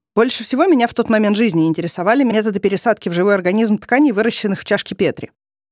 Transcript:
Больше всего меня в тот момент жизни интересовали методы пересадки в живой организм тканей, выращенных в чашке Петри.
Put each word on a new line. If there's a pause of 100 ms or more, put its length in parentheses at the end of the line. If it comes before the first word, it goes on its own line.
(160)
Больше
всего
меня
в
тот
момент
жизни
интересовали
методы
пересадки
в
живой
организм
тканей,
выращенных
в
чашке
Петри. (400)